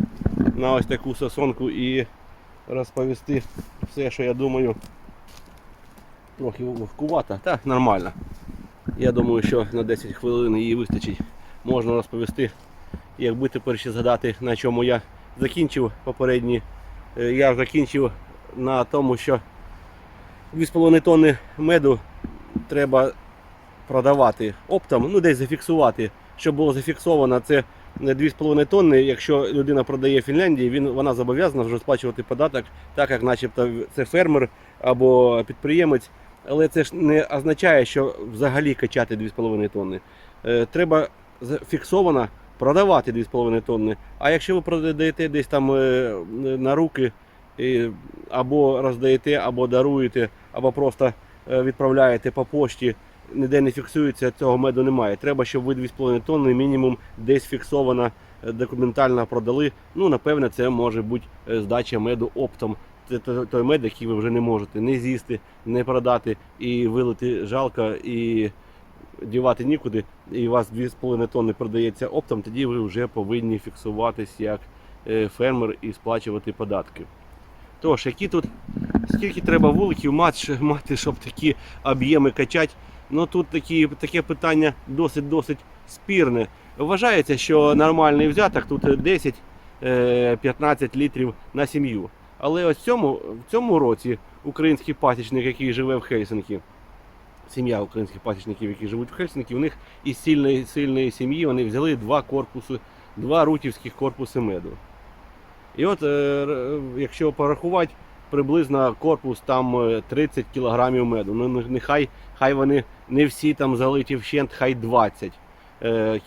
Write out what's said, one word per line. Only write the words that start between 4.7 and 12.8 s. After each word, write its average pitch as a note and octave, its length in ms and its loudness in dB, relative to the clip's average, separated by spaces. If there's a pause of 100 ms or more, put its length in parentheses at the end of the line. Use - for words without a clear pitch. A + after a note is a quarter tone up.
Трохи B2 260 -6
вогкувата, B2 800 -6
та D#3+ 200 -2
нормально. A#2 480 2 (880)
Я B2+ 140 2
думаю, A#2 300 2
що G#2+ 300 0
на A#2 100 -2
десять A2 300 -4
хвилин A#2+ 440 0
її A2+ 180 0
вистачить. A2+ 460 -4 (440)
Можна A#2+ 280 0
розповісти, A#2 580 -4 (680)